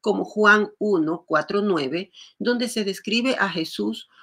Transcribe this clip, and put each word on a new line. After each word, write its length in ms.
como 240
Juan 540
uno, 480
cuatro, 340
nueve, 520
donde 300
se 160
describe 560
a 80
Jesús 600